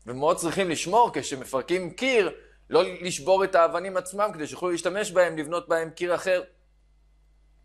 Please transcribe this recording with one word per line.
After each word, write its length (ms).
ומאוד 320
צריכים 320
לשמור 440
כשמפרקים 800
קיר, 420
לא 140
לשבור 600
את 120
האבנים 420
עצמם, 360
כדי 140
שיוכלו 240
להשתמש 400
בהם, 260
לבנות 320
בהם 200
קיר 260
אחר. 280